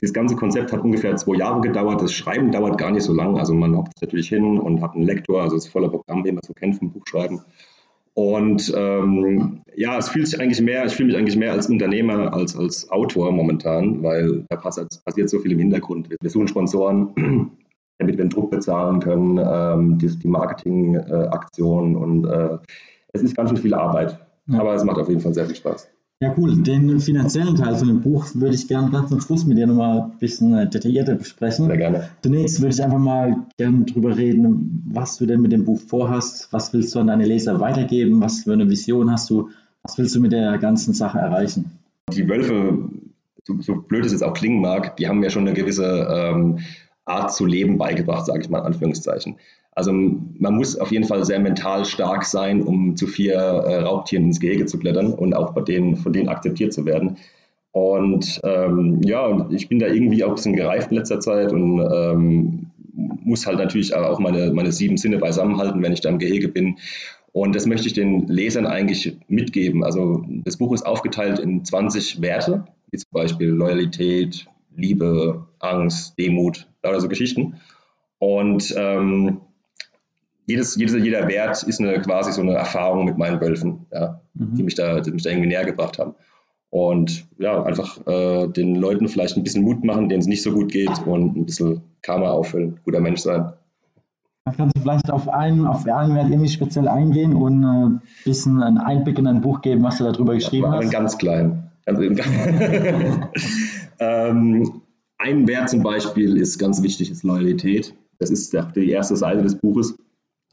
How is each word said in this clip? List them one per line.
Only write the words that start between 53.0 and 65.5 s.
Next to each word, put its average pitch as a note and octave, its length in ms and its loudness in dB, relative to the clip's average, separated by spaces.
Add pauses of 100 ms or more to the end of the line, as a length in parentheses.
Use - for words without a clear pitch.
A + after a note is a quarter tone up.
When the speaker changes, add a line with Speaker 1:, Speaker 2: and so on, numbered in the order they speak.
Speaker 1:
vier, G2 260 0
äh, F2+ 480 2
Raubtieren F#2 440 0
ins E2+ 120 2
Gehege F2 280 0
zu E2+ 120 -6
klettern F2+ 340 0
und F2+ 220 0
auch - 180 -2
bei - 100 -2
denen, F2+ 340 0
von F2+ 160 -4
denen F#2+ 160 0
akzeptiert F2 440 -2
zu D2+ 140 -4
werden. D#2+ 300 0 (560)
Und, F#2+ 720 0
ähm, F2 600 2
ja, A#2 220 2
und G2+ 260 0
ich G2 160 -4
bin A#2+ 120 2
da G#2+ 80 2
irgendwie A2 340 2
auch G2+ 60 2
ein G#2 80 0
bisschen G#2 180 -2
gereift F2 380 -2
in A2+ 40 2
letzter A2 220 -2
Zeit G2+ 340 0
und, F2 280 2 (120)
ähm, E2+ 760 2 (280)
muss - 520 -4
halt F#2 120 -2
natürlich F#2+ 360 0
auch E2+ 260 0
meine, F2 320 2
meine E2+ 180 0
sieben G2 260 0
Sinne G#2+ 220 0
beisammenhalten, F#2+ 640 0